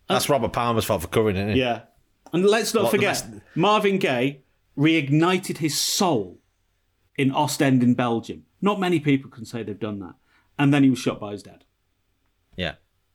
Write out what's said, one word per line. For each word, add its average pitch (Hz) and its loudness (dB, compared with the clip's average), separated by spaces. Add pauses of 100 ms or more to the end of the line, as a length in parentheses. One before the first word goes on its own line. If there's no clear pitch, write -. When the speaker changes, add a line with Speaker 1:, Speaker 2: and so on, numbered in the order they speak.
Speaker 1:
Uh, - 0
Speaker 2:
That's 123 -2
Robert 123 0
Palmer's 117 0
fault 98 0
for - -12
covering 110 0
it, 95 -2
isn't 101 -4
it? 104 0
Speaker 1:
Yeah. 120 -2 (520)
And 185 2
let's 214 2
not 220 0
Speaker 2:
What 117 2
the 214 0
Speaker 1:
forget, 190 0
Speaker 2:
best - -6 (300)
Speaker 1:
Marvin 202 2
Gaye 139 -2 (360)
reignited 160 2
his 151 -2
soul 113 -2 (760)
in 135 2
Ostend 135 2
in 123 4
Belgium. 117 -4 (180)
Not 196 0
many 180 0
people 139 0
can 113 -16
say 113 -10
they've 101 -10
done 104 -6
that. 90 -14 (420)
And 143 4
then 143 4
he 135 6
was 123 0
shot - -4
by 104 -10
his 101 -12
dad. - -20 (920)
Speaker 2:
Yeah. 85 -6 (420)